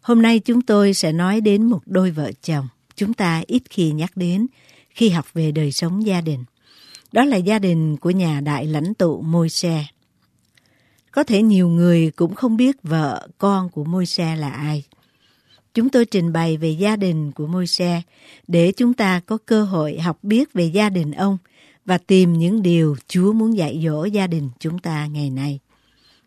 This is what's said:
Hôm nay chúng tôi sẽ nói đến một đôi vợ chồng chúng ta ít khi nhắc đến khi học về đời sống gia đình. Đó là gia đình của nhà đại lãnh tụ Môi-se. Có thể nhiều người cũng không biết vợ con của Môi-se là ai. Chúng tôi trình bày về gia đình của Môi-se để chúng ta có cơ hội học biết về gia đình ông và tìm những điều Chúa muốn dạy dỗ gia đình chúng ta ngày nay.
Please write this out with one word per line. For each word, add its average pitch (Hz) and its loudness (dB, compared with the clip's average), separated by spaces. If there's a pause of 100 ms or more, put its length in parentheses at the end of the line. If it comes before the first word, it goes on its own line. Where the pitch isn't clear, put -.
Hôm 233 4
nay 226 4
chúng 240 0
tôi 202 4
sẽ 160 -2
nói 185 0
đến 214 2
một 226 2
đôi 185 0
vợ 151 -6 (100)
chồng 143 -4 (280)
chúng 208 -4
ta 165 0
ít 247 -2
khi 165 0
nhắc 151 -4
đến 185 0 (440)
khi 226 0
học 170 0
về 156 0
đời 151 -2
sống 185 -2
gia 185 0
đình. 147 -6 (680)
Đó 226 4
là 277 2
gia 202 0
đình 160 0
của 170 -2
nhà 165 0
đại 147 -4
lãnh 156 -2
tụ 165 -2
Môi-se. 165 -2 (1300)
Có 294 0
thể 214 2
nhiều 190 4
người 170 4
cũng 175 -2
không 226 0
biết 254 2
vợ 156 -4 (100)
con 196 0
của 151 -8
Môi-se 170 -2
là 147 -6
ai. 147 -6 (920)
Chúng 233 0
tôi 240 4
trình 170 -2
bày 165 0
về 160 -2
gia 202 0
đình 160 -2
của 151 -8
Môi-se 175 -2 (460)
để 175 4
chúng 247 0
ta 185 2
có 220 -4
cơ 214 4
hội 160 -2
học 165 -4
biết 220 0
về 180 0
gia 202 0
đình 160 -4
ông 190 -2 (460)
và 180 0
tìm 185 4
những 175 0
điều 165 2 (120)
Chúa 185 2
muốn 220 2
dạy 160 -4
dỗ 151 -2
gia 202 -2
đình 156 -4
chúng 165 -6
ta 151 -6
ngày 147 -6
nay. 139 -6 (680)